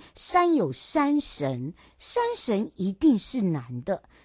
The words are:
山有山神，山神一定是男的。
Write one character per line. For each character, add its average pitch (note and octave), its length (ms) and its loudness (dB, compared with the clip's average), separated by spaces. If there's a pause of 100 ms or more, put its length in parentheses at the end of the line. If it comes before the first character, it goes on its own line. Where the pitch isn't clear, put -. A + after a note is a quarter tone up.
(140)
山 F4 400 2
有 F#3+ 180 2
山 D4 480 0
神， C3+ 540 -4 (240)
山 - 260 -2 (120)
神 G#3+ 400 -2
一 F#3+ 160 -2
定 B3+ 260 4
是 A#3+ 240 -4
男 B2+ 420 -2
的。 G3 200 -4 (220)